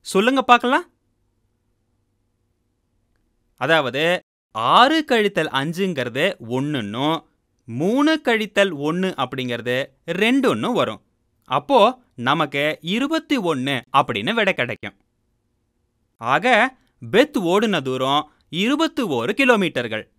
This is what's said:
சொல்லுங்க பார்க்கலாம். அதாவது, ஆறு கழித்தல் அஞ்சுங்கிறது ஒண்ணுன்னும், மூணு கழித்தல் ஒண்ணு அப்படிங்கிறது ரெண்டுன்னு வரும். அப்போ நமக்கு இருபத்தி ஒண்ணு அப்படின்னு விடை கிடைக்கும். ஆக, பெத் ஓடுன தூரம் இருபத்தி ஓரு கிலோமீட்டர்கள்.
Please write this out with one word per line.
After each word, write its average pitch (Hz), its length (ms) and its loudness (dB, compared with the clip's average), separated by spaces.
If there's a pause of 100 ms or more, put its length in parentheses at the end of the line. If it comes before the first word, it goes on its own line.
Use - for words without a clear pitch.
சொல்லுங்க 254 420 0
பார்க்கலாம். 247 480 2 (2750)
அதாவது, 151 640 0 (320)
ஆறு 233 560 4
கழித்தல் 202 420 0
அஞ்சுங்கிறது 151 880 -2 (140)
ஒண்ணுன்னும், 135 800 -4 (380)
மூணு 262 580 0
கழித்தல் 208 500 0
ஒண்ணு 156 520 -2
அப்படிங்கிறது 123 600 -4 (200)
ரெண்டுன்னு 214 680 0
வரும். 110 320 -2 (400)
அப்போ 214 560 2 (140)
நமக்கு 143 680 -2
இருபத்தி 277 560 -2
ஒண்ணு 139 440 -2 (160)
அப்படின்னு 131 360 0
விடை 202 200 0
கிடைக்கும். 113 440 -6 (1200)
ஆக, 208 600 2 (340)
பெத் 277 260 2
ஓடுன 190 440 0
தூரம் 131 500 -2 (180)
இருபத்தி 269 540 -2
ஓரு 143 300 -2
கிலோமீட்டர்கள். 151 840 0